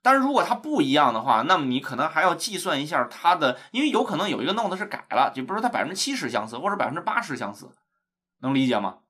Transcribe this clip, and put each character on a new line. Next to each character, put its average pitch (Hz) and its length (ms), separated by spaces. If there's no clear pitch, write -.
但 262 140
是 269 60
如 277 100
果 240 100
它 - 140
不 156 260
一 135 120
样 139 200
的 110 80
话， 117 200
那 175 160
么 143 80
你 127 160
可 123 160
能 147 100
还 160 140
要 180 120
计 185 240
算 151 240
一 147 40
下 151 180
它 170 320
的， 147 240
因 254 80
为 302 80
有 254 160
可 190 100
能 185 140
有 113 120
一 127 40
个 190 80
node 202 240
是 202 80
改 - 240
了， 127 260
就 127 60
比 127 80
如 190 60
说 220 60
它 254 60
百 107 160
分 147 60
之 190 100
七 269 160
十 160 140
相 107 180
似 117 100
或 180 120
者 202 80
百 127 80
分 120 100
之 - 60
八 220 200
十 160 140
相 104 180
似， - 220
能 135 180
理 131 120
解 113 120
吗？ 95 200